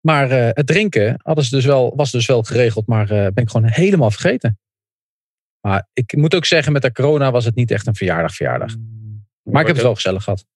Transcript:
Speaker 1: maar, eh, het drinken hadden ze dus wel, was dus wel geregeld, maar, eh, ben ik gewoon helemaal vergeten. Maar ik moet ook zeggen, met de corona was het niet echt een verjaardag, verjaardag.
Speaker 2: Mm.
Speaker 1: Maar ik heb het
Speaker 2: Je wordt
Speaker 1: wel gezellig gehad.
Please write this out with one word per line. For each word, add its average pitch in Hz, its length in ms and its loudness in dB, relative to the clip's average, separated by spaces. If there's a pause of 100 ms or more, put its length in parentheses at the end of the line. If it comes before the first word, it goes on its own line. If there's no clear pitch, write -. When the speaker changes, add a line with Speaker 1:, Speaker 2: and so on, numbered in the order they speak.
Speaker 1:
maar, 143 300 2
eh, 123 220 2
het 147 140 0
drinken 156 560 2
hadden 151 220 0
ze 117 120 -4
dus 127 80 2
wel, 135 320 2
was 143 140 -2
dus 117 160 -2
wel 120 160 2
geregeld, 110 440 0
maar, 107 240 0
eh, 101 220 2
ben 117 120 -2
ik 107 60 -6
gewoon 113 180 2
helemaal 156 420 2
vergeten. 117 480 -2 (1000)
Maar 98 320 -4
ik - 240 -4
moet 151 180 2
ook 175 100 0
zeggen, 151 280 2
met 139 100 0
de 127 100 0
corona 139 380 2
was 120 140 0
het 117 100 0
niet 120 160 0
echt 107 160 -2
een 104 80 0
verjaardag, 82 400 -2
verjaardag. 65 420 -6
Speaker 2:
Mm. 110 500 -16 (160)
Speaker 1:
Maar 135 180 0
ik 160 60 2
heb - 0 -
het - 0 -
Speaker 2:
Je 170 60 2
wordt 127 100 0
Speaker 1:
wel 120 120 2
gezellig 95 280 -4
gehad. 98 340 -4